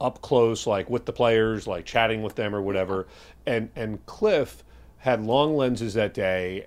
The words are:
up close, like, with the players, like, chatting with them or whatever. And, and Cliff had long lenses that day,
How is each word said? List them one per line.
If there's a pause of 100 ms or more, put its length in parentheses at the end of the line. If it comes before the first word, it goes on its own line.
up
close,
like,
with
the
players,
like,
chatting
with
them
or
whatever. (380)
And,
and
Cliff (340)
had
long
lenses
that
day,